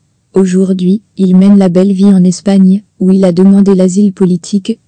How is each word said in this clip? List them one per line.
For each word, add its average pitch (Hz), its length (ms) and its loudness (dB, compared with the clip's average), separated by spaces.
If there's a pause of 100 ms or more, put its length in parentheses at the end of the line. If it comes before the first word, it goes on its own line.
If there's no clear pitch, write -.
(320)
Aujourd'hui, 185 720 -2 (140)
il 185 200 0
mène 196 220 4
la 190 100 0
belle 185 240 0
vie 190 140 0
en 190 180 2
Espagne, 190 580 0 (160)
où 185 140 0
il 190 120 0
a 185 60 2
demandé 196 460 2
l'asile 190 360 0
politique, 190 760 -4